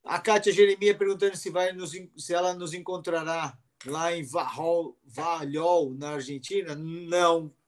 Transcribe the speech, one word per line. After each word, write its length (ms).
A 140
Kátia 340
Jeremia 420
perguntando 400
se 140
vai 240
nos 220
en-, 200
se 200
ela 180
nos 220
encontrará 840
lá 280
em 80
Varrol-, 720
Valhol, 880
na 160
Argentina. 640
Não, 680